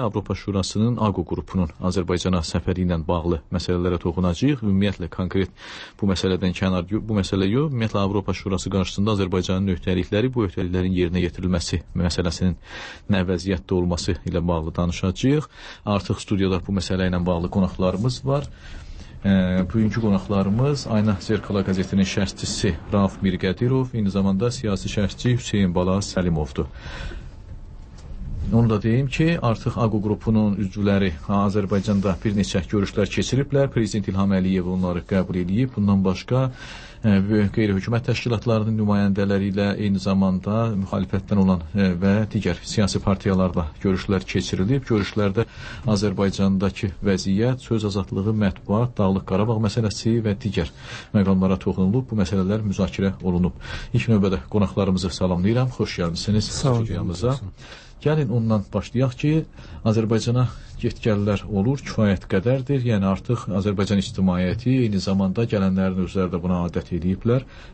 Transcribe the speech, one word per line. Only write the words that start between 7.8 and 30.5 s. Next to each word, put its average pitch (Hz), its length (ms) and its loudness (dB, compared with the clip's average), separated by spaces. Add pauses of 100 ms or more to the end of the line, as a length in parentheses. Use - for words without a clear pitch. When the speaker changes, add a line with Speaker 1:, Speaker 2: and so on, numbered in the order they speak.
Speaker 1:
Avropa 98 320 0
Şurası 95 340 -4
qarşısında 98 460 0
Azərbaycanın 92 640 0
öhdəlikləri, 101 580 0
bu 107 140 0
öhdəliklərin 92 500 0
yerinə 90 240 2
yetirilməsi 90 600 -2 (120)
məsələsinin 87 640 0 (480)
nə 92 240 2
vəziyyətdə 92 300 0
olması 90 540 0 (100)
ilə 87 220 -2
bağlı 80 280 -2
danışacağıq. 95 680 0 (400)
Artıq 101 380 -2
studiyada 95 420 2
bu 98 80 -4
məsələ 92 380 0
ilə 90 140 0
bağlı 87 280 0
qonaqlarımız 98 720 0
var. 139 220 -2 (720)
Ə, 92 480 2
bugünkü 110 320 0
qonaqlarımız 104 880 0
Ayna 107 320 2
Zerkala 101 400 0
qəzetinin 95 480 2
şərhçisi - 640 -2 (160)
Rauf 101 320 0
Mirqədirov, 110 720 0
eyni 107 160 0
zamanda 98 420 0
siyasi 101 380 -4
şərhçi 120 480 0
Hüseyn 98 380 0
Bala 92 260 2
Səlimovdur. 85 640 -2 (1900)
Onu 113 180 4
da 104 120 2
deyim 120 260 2
ki, 165 340 2
artıq 113 360 -2
aqo 107 240 0
qrupunun 104 580 0